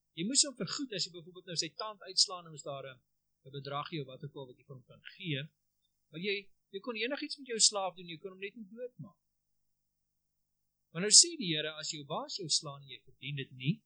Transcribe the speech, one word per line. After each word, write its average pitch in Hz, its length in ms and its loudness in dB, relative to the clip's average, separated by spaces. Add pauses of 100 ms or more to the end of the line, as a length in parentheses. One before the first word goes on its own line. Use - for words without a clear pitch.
(160)
jy 160 120 -4
moes 269 200 4
hom 269 80 -8
vergoed, 247 400 -6
as 175 100 -2
jy - 60 0
byvoorbeeld 180 400 4
nou 160 80 -2
sy 165 100 -2 (120)
tand 214 280 -6
uitslaan, 180 380 2
en 160 80 -16
was 139 80 -16
daar 139 240 -8
'n, 127 120 -16 (460)
'n 139 120 -16
bedragie 143 440 -4
of 127 60 -8
wat 131 160 -12
ook 139 120 -10
al 135 120 -8
wat 123 100 -18
jy - 100 -20
vir 139 80 -12
hom 123 160 -18
kan 113 100 -20 (140)
gee, 151 260 0 (680)
maar 180 180 -8
jy, 196 80 4 (360)
jy 196 80 -6
kon 233 160 -4
enigiets 277 420 -2
met 269 100 -14
jou 233 120 -2
slaaf 190 360 4
doen, 180 120 -12
jy 165 100 -8
kon 190 140 -12
hom 190 80 -18
net 202 160 -8
nie 214 160 -12
doodmaak. 233 480 -12 (1700)
Maar 165 100 -4
nou 208 100 4
sê 339 260 10
die 180 160 0
Here, 151 220 0
as 151 160 -6
jou 151 140 -8
baas 220 320 -4
jou 190 100 -6
slaan 143 360 0
en 135 60 -20
jy 123 140 -14
verdien - 320 -8
dit 131 160 -6
nie, 131 240 -2 (100)